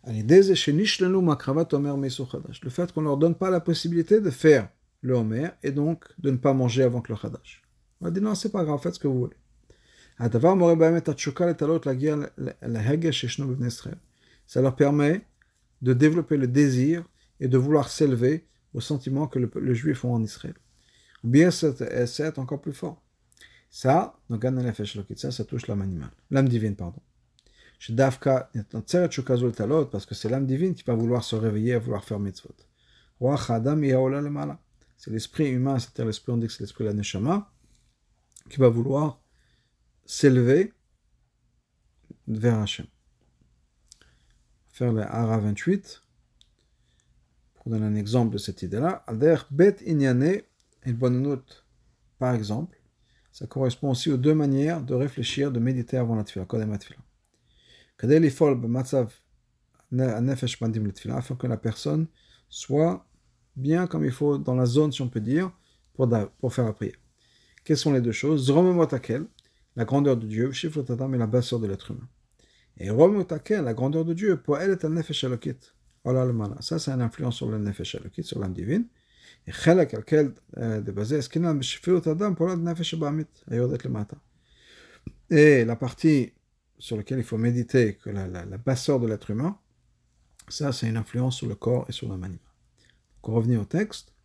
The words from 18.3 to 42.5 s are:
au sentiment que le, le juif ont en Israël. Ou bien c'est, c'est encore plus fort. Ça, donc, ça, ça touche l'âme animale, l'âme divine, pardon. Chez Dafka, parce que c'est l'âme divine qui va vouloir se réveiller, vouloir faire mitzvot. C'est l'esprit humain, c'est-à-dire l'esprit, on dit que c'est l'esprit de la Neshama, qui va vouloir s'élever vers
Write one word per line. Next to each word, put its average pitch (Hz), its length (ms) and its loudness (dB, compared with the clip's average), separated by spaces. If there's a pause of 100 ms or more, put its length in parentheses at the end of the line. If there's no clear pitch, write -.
au 123 80 -6
sentiment 139 460 -4
que 135 120 -6
le, 120 160 0
le 123 200 0
juif 127 320 -2
ont 123 80 0
en 113 80 0
Israël. 170 320 -8 (680)
Ou 113 60 -4
bien 156 220 8
c'est, 123 560 -2
c'est 151 320 -6
encore 135 240 -8
plus 147 100 -8
fort. 165 300 -12 (680)
Ça, 151 500 0 (120)
donc, 110 120 -4 (760)
ça, - 140 -6
ça 113 140 -6
touche - 220 -8
l'âme 101 160 -4
animale, 87 300 -6 (180)
l'âme 135 180 2
divine, 110 280 0
pardon. - 260 -12 (760)
Chez - 140 -12
Dafka, 131 580 2 (220)
parce 123 1300 -2
que - 80 -12
c'est - 160 -6
l'âme 135 160 0
divine 156 280 0
qui - 100 -14
va 120 100 0
vouloir 117 300 0
se 113 120 -4
réveiller, 110 400 0
vouloir 113 280 -4
faire 107 140 -6
mitzvot. - 360 -8 (2500)
C'est - 140 -18
l'esprit 131 400 -2
humain, 127 300 0
c'est-à-dire - 260 -6
l'esprit, 110 260 -6
on 120 60 0
dit 117 80 -2
que 110 60 -6
c'est - 100 -12
l'esprit 104 220 -8
de 107 60 0
la 104 40 -2
Neshama, 117 580 -2 (960)
qui - 100 -10
va 131 100 8
vouloir 135 520 0 (840)
s'élever 135 640 4 (1600)
vers 110 320 2